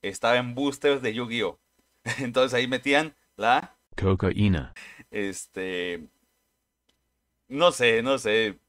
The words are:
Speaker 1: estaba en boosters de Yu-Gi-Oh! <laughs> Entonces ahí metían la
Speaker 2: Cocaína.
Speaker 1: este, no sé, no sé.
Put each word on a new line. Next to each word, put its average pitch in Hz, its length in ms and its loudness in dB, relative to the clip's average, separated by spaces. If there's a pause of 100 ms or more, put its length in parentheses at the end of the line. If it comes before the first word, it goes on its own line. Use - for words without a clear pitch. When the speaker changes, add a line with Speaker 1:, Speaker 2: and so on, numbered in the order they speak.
Speaker 1:
estaba 117 340 2
en 123 180 -2
boosters 139 480 0
de 113 120 -2
Yu-Gi-Oh! 113 440 -4 (460)
<laughs> - 140 -6
Entonces 131 360 0
ahí 123 140 0
metían 143 460 0 (220)
la 123 400 0 (240)
Speaker 2:
Cocaína. 95 720 2 (380)
Speaker 1:
este, 92 960 -6 (1400)
no 151 240 2
sé, 117 300 2
no 131 160 0
sé. 110 400 0 (100)